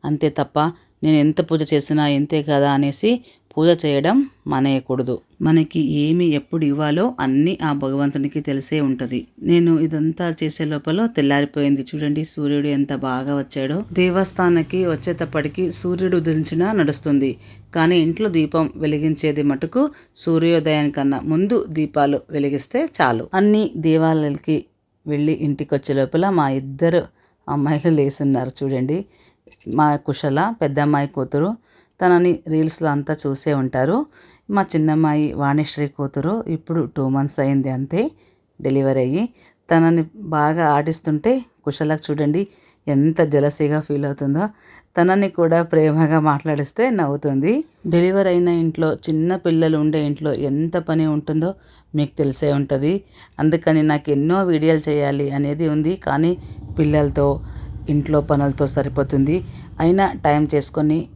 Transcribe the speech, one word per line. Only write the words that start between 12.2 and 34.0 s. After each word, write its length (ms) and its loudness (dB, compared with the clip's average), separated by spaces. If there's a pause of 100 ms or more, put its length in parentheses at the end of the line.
సూర్యుడు 460 -2
ఎంత 320 -2
బాగా 340 -4
వచ్చాడో. 420 -4 (160)
దేవస్థానానికి 920 0
వచ్చేటప్పటికి 840 -4
సూర్యుడు 460 -2
ఉదయించినా 540 0
నడుస్తుంది, 600 0 (420)
కానీ 260 2
ఇంట్లో 300 0
దీపం 380 0 (100)
వెలిగించేది 680 -2
మటుకు 400 0 (340)
సూర్యోదయానికన్నా 1080 0
ముందు 320 0 (120)
దీపాలు 500 0 (160)
వెలిగిస్తే 460 -2 (180)
చాలు. 260 0 (140)
అన్ని 240 4 (240)
దేవాలయాలకి 680 2 (480)
వెళ్ళి 300 -2 (120)
ఇంటికి 260 -4
వచ్చే 200 -2
లోపల 360 0
మా 180 2 (140)
ఇద్దరు 420 0 (440)
అమ్మాయిలు 500 0
లేసున్నారు 600 0
చూడండి. 400 -2 (760)
మా 200 4
కుశల 420 -2 (160)
పెద్ద 240 -2
అమ్మాయి 380 0
కూతురు, 340 -2 (480)
తనని 320 4 (160)
రీల్స్లో 420 -2
అంతా 320 -2
చూసే 320 -4
ఉంటారు. 440 0 (520)